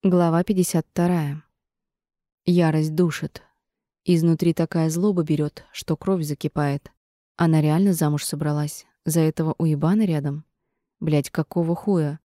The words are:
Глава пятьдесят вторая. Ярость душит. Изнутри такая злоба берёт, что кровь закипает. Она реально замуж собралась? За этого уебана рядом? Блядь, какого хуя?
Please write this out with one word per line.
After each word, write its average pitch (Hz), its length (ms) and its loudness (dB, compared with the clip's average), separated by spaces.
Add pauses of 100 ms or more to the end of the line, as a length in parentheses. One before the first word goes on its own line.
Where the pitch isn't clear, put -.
Глава 175 380 4
пятьдесят 180 480 0
вторая. 160 540 -2 (1000)
Ярость 156 480 2
душит. 160 480 -2 (640)
Изнутри 170 480 2
такая 160 380 0
злоба 175 320 0
берёт, 151 480 -2
что - 260 -6
кровь 185 280 -2
закипает. 143 680 -4 (460)
Она 160 240 4
реально 165 320 2
замуж 147 320 -2
собралась? 147 600 -4 (200)
За 160 160 0
этого 156 380 0
уебана 165 460 2
рядом? 151 400 -4 (540)
Блядь, 170 320 0
какого 170 460 -2
хуя? 156 500 -2